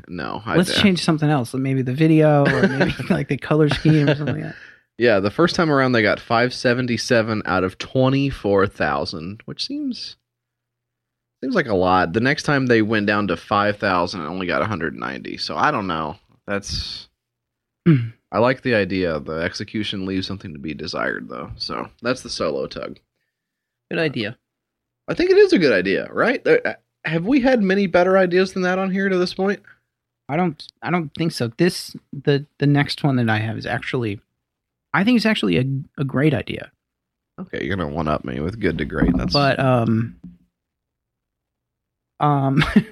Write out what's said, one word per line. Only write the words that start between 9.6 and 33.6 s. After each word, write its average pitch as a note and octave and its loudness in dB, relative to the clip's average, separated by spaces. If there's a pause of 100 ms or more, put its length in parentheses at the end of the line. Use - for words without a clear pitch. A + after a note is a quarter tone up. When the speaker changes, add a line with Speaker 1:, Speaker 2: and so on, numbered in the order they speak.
Speaker 1:
seems, C#4 -8 (1300)
seems C4 -4
like D#3 2
a A2 -2
lot. F2+ 4
The A2 0
next C3+ 0
time C#3 0
they A#2 6
went G#2+ 0
down G#2 0
to E2+ -2
five G#2 0
thousand F#2 0
and D2+ -8
only F#2 -6
got D2 0
a F2 0
hundred D#2+ -6
ninety. A#1+ -10
So - -8
I B2+ 0
don't A2 -4
know. D#2 -6 (280)
That's, - -8 (800)
Speaker 2:
Hmm. B2 4 (220)
Speaker 1:
I G2 0
like B2+ 2
the B2+ -2
idea. F2+ 0
The C#2+ -10
execution G2+ -6
leaves F#2+ -4
something F#2+ -12
to D2 -14
be D2+ -10
desired, C2+ -6
though. B1 -12
So - -10 (120)
that's B2 -4
the A#2 -16
Solo C#2+ -4
Tug. - -12 (920)
Speaker 2:
Good E3+ -4
idea. B2 -4 (720)
Speaker 1:
I D#3+ -4
think F4 0
it F#4 6
is G4+ 8
a B3 4
good C#3 4
idea, F2+ 0
right? G3 0
There, D3+ 4
uh, G#2 -4 (320)
have E3 -2
we B3+ 2
had B3 2
many G3 2
better F#3 4
ideas F#3 2
than F#3 -2
that F#3 0
on F#3+ -2
here G3 -2
to F#3 0
this F3+ -2
point? F#3+ -2 (720)
Speaker 2:
I C#3 -2
don't, E3+ -2 (160)
I A2+ -6
don't D#3+ -4
think E3 -2
so. A#2+ -4
This, - 0 (160)
the, C#3+ 0 (120)
the C#3+ -2
next C#3+ 2
one C#3 2
that A2+ 2
I A2 2
have A2 -4
is G#2+ -10